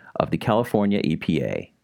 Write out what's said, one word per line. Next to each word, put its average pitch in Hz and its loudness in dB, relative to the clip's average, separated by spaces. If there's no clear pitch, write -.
of - 2
the 85 -2
California 107 2
E 80 2
P 80 0
A. 50 -6